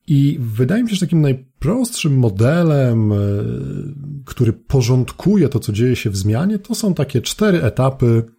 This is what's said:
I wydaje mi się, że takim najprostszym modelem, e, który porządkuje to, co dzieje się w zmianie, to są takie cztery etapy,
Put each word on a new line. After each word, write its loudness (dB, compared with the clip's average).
I 2
wydaje 0
mi -2
się, -2
że -4
takim 2
najprostszym -2
modelem, 2
e, 2
który 0
porządkuje 0
to, -2
co -4
dzieje 2
się -4
w -4
zmianie, 0
to -8
są -2
takie -2
cztery 0
etapy, 2